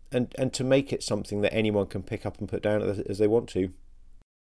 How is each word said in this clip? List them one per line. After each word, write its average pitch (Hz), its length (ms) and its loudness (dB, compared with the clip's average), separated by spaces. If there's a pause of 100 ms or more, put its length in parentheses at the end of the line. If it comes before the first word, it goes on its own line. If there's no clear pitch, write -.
(120)
and, 123 260 0
and 131 140 0
to - 100 -4
make 135 300 4
it - 100 -4
something 104 380 -2
that 104 120 2
anyone 104 340 2
can 95 160 -6
pick - 240 -6
up 98 120 -8
and 101 100 -6
put 98 140 -6
down 107 200 2
as, 101 180 -2
as 98 180 -6
they 107 80 6
want 113 240 2
to. 92 200 0 (720)